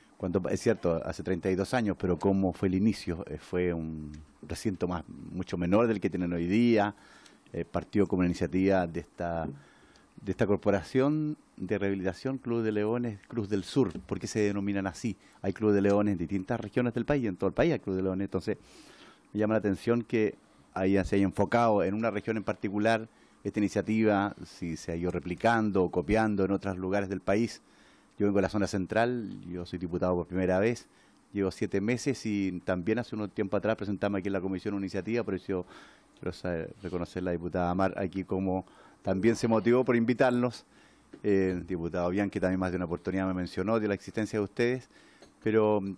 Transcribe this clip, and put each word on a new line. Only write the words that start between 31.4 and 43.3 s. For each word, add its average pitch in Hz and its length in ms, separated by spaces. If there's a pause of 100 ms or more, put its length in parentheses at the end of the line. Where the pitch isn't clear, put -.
siete 101 300
meses 117 440
y 98 380
también 95 360
hace 117 160
un 104 140
tiempo 104 280
atrás 104 180
presentamos 101 440
aquí 92 100
en 98 40
la 95 80
comisión 95 320
una 98 120
iniciativa, 101 380
por 98 120
eso 90 300 (540)
quiero 90 120
sa-, 87 360 (140)
reconocer 90 420
a - 20
la 90 60
diputada 87 440
Mar 95 220
aquí 95 260
como 95 420 (360)
también 98 340
se 117 120
motivó 113 360
por 123 120
invitarnos. 123 680 (580)
Eh, 95 320
el 87 120
diputado 87 420
Bianchi 101 300
también 92 200
más 92 120
de 90 60
una 90 80
oportunidad 92 420
me 92 60